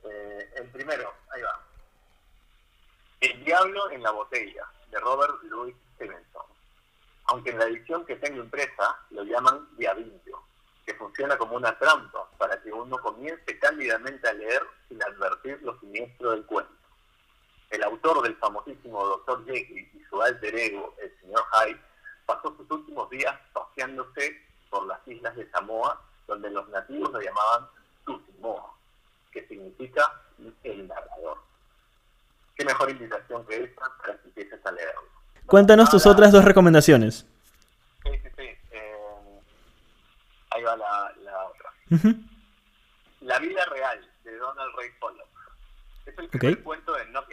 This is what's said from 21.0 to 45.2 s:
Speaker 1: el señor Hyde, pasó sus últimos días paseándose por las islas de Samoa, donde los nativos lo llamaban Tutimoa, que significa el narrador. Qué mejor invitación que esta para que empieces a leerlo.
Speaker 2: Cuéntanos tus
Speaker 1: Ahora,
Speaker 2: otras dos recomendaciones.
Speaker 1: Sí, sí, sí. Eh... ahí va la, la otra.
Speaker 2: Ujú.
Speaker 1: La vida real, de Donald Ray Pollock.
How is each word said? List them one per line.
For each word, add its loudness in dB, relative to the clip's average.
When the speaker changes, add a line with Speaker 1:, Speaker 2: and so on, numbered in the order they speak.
Speaker 1:
el -18
señor -4
Hyde, 0
pasó -6
sus -20
últimos -12
días -6
paseándose -10
por -6
las -12
islas -14
de -16
Samoa, -6
donde -12
los -10
nativos -8
lo -10
llamaban -4
Tutimoa, -14
que -16
significa -6
el -12
narrador. -14
Qué -6
mejor 0
invitación -12
que -8
esta -16
para -12
que -20
empieces -18
a -6
leerlo. -12
Speaker 2:
Cuéntanos 12
tus 8
Speaker 1:
Ahora, 12
Speaker 2:
otras 12
dos 12
recomendaciones. 8
Speaker 1:
Sí, 0
sí, -18
sí. -14
Eh... -18
ahí -6
va -2
la, -6
la -12
otra. -20
Speaker 2:
Ujú. 4
Speaker 1:
La -4
vida -4
real, -8
de -18
Donald -12
Ray -14
Pollock. -12